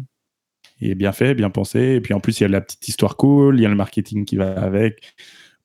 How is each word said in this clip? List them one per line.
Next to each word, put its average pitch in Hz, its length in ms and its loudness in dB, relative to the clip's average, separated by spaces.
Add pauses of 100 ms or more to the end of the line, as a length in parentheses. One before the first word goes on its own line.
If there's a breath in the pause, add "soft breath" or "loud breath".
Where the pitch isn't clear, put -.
(800)
il 113 80 -4
est 95 60 -2
bien 98 160 0
fait, 127 240 2
bien 104 160 0
pensé. 101 280 -2
Et 127 220 2
puis 104 120 -6
en 101 60 -2
plus, 110 200 -2
il - 40 2
y - 20 4
a 98 40 2
la 98 100 2
petite - 280 -10
histoire - 280 -2
cool, 139 420 4
il 120 40 2
y 110 40 4
a 107 40 2
le 104 60 2
marketing 101 500 -4
qui - 100 -4
va 95 240 -2
avec. 101 540 -2 (520 loud breath)